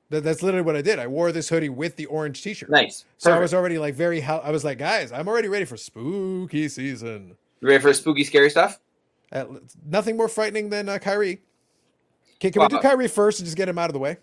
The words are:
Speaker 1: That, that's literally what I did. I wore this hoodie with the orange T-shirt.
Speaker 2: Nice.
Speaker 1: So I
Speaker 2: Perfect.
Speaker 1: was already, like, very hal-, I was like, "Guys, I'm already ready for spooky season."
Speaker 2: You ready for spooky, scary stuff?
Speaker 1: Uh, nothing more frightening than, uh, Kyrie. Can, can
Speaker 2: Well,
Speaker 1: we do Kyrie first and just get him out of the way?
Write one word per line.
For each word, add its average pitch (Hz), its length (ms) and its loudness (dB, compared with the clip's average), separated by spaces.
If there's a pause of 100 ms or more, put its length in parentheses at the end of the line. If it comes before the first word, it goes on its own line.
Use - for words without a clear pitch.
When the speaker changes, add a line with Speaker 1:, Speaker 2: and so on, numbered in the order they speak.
Speaker 1:
That, 151 140 -4
that's 160 180 -2
literally 185 240 0
what 156 100 2
I 147 60 -2
did. 190 160 0
I 123 80 -6
wore 160 260 0
this 156 180 -6
hoodie 160 200 0
with 139 260 -6
the 151 120 -12
orange 151 340 -6
T-shirt. - 280 -12
Speaker 2:
Nice. - 360 0 (140)
Speaker 1:
So 170 100 4
I 170 40 6
Speaker 2:
Perfect. 170 100 4
Speaker 1:
was 170 100 0
already, 180 240 2
like, 151 160 -4
very 170 280 0
hal-, 156 220 -4
I 143 60 -6
was 151 160 -2
like, 135 140 -4
"Guys, 160 320 -2
I'm 143 160 -6
already 220 220 0
ready 196 160 -2
for 120 120 -14
spooky 180 920 -6
season." 113 680 -10 (240)
Speaker 2:
You 127 60 0
ready 139 120 8
for 139 140 8
spooky, 143 300 0
scary 143 260 6
stuff? 170 300 2 (520)
Speaker 1:
Uh, 131 140 -8 (400)
nothing 208 320 0
more 226 100 2
frightening 214 440 -2
than, 208 180 -4
uh, 202 80 -4
Kyrie. 196 460 -2 (960)
Can, 190 120 0
can 185 100 0
Speaker 2:
Well, 156 100 6
Speaker 1:
we 277 60 0
do - 40 0
Kyrie 262 260 4
first 208 320 2
and 180 60 -10
just 160 100 -8
get 185 140 -2
him 175 80 -4
out 170 120 0
of 156 40 -2
the 139 60 -4
way? 147 240 -4